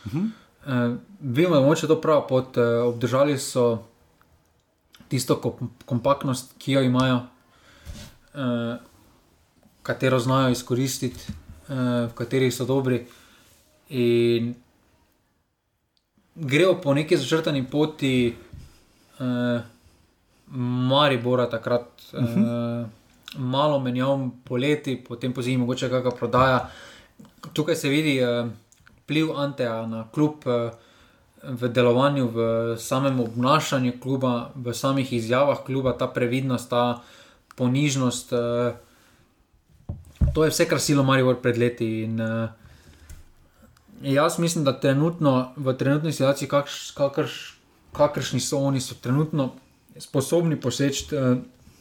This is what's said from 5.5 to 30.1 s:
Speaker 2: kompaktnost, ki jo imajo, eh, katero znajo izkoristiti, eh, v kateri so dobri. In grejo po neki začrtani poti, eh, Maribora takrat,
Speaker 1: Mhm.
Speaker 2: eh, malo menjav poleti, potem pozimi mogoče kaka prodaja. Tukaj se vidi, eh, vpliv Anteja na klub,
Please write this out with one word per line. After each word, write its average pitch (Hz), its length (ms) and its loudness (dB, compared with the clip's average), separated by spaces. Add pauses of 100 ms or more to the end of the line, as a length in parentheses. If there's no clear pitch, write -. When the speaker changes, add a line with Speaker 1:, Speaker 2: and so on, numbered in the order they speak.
Speaker 2:
kompaktnost, 131 760 -2
ki - 160 -6
jo 139 100 4
imajo, 127 380 2 (1120)
eh, 120 440 -4 (1080)
katero 131 340 0
znajo 131 320 2
izkoristiti, 127 680 -2 (440)
eh, 139 100 -10 (280)
v 117 100 -4
kateri 131 380 0
so 123 140 -4
dobri. 127 420 0 (840)
In 117 640 2 (1800)
grejo 160 400 4
po 139 180 0
neki 156 220 2
začrtani 147 480 0
poti, 131 720 0 (800)
eh, 123 460 -2 (880)
Maribora 127 1000 2
takrat, 120 420 -2 (220)
Speaker 1:
Mhm. 120 300 0
Speaker 2:
eh, 120 460 -2 (460)
malo 139 460 0
menjav 131 400 0 (220)
poleti, 135 580 -2
potem 123 340 -8
pozimi 127 260 -2
mogoče 123 320 -2
kaka 127 200 0
prodaja. 123 580 2 (840)
Tukaj 156 260 0
se 143 120 -2
vidi, 143 300 2
eh, 120 280 0 (520)
vpliv 156 340 -2
Anteja 127 540 -4
na 113 200 -8
klub, 151 280 0 (100)